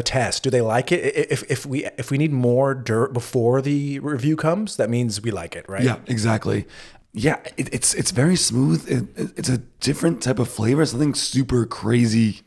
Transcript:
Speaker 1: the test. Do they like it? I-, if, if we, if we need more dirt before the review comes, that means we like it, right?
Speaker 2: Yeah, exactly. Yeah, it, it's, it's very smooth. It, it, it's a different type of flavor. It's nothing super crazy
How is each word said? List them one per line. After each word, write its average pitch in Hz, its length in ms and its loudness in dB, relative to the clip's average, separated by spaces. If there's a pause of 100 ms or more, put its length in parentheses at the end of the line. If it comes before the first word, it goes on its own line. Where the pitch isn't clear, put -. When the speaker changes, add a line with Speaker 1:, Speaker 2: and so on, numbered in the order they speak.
Speaker 1:
the - 60 -2
test. 120 340 0
Do 135 60 2
they 123 120 4
like 113 300 0
it? 175 120 0
I-, 143 280 0
if, - 200 -2
if 131 140 -4
we, 143 200 -4
if - 240 -8
we 139 80 0
need 151 140 2
more 127 420 2
dirt 123 400 0
before 123 480 2
the 143 380 -2
review 143 360 0
comes, 175 420 -2
that 110 120 0
means 117 320 0
we 113 100 -2
like 85 240 -8
it, - 140 -12
right? 98 140 -2
Speaker 2:
Yeah, 120 140 2 (100)
exactly. 110 580 0 (480)
Yeah, 117 260 0 (180)
it, 135 160 -6
it's, - 200 0
it's - 180 -2
very 165 260 4
smooth. 143 520 0
It, 127 140 0 (180)
it, 175 160 -6
it's - 120 -4
a 127 80 2
different - 680 -2
type 120 160 0
of 117 100 0
flavor. 123 320 2
It's 139 120 2
nothing 139 200 0
super 127 520 0
crazy 113 800 2